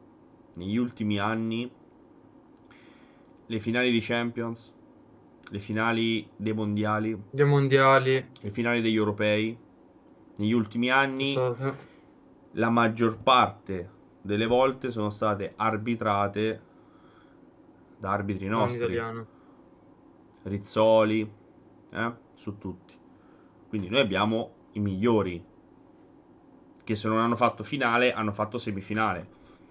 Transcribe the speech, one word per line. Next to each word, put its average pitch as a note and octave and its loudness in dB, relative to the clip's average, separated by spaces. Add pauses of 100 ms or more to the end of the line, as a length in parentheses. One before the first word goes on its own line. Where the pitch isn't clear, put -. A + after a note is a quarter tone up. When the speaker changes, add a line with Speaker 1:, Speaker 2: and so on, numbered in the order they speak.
(520)
Speaker 1:
negli F#2+ -6
ultimi A2 -2
anni A2+ -4 (1700)
le A2+ -4
finali A#2+ 0
di A#2 2
Champions, A#2 -4 (800)
le G2 -8
finali A2+ -2
dei G#2+ -4
mondiali, G#2+ -2 (160)
Speaker 2:
Dei C#3+ 4
mondiali. C3+ 6 (260)
Speaker 1:
le G#2 -8
finali A#2+ 0
degli A2+ 2
europei, G#2+ 0 (760)
negli G#2 0
ultimi A#2 0
anni C3+ 2
Speaker 2:
Sì, C3+ 0 (180)
sì. C3+ -4 (840)
Speaker 1:
la A2+ 0
maggior A2+ 2
parte G2 2 (220)
delle G#2 0
volte B2+ 2
sono G#2+ -2
state G2+ -2
arbitrate G#2+ -2 (1300)
da G2 -4
arbitri G2 -4
Speaker 2:
Non A2+ 0
Speaker 1:
nostri. - -6
Speaker 2:
italiano. A#2 -6 (1160)
Speaker 1:
Rizzoli, A2 4 (720)
eh, A#2 -6 (160)
su G2+ -12
tutti. - -14 (680)
Quindi G2 -6
noi B2+ 2
abbiamo G#2+ 0 (120)
i G#2+ -6
migliori, G2 0 (1400)
che A2 -4
se G2+ -6
non A2 2
hanno A#2 0
fatto A#2 0
finale, B2 0
hanno G#2+ -4
fatto G#2+ -6
semifinale. G2+ -4 (360)